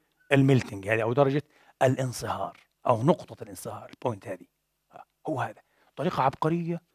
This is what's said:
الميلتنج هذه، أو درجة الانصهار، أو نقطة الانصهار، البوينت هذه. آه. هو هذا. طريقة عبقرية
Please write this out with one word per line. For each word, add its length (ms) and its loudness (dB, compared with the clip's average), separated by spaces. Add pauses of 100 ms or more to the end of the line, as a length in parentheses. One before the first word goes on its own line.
(320)
الميلتنج 560 4
هذه، 140 0
أو 100 -2
درجة 300 2 (400)
الانصهار، 760 -2 (300)
أو 160 2
نقطة 400 0
الانصهار، 480 -14
البوينت 380 -8
هذه. 180 -12 (460)
آه. 120 -20 (240)
هو 120 -4
هذا. 200 -8 (360)
طريقة 260 -2
عبقرية 600 -2 (120)